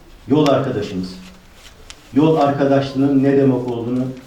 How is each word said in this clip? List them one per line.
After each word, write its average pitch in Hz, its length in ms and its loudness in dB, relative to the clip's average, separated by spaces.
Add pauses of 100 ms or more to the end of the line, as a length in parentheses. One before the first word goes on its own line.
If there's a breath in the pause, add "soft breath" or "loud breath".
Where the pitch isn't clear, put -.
(280)
yol 143 200 2
arkadaşımız, 117 680 -4 (960)
yol 156 220 4
arkadaşlığının 139 880 0
ne 139 140 2
demek 123 300 2
olduğunu 123 380 -4 (220)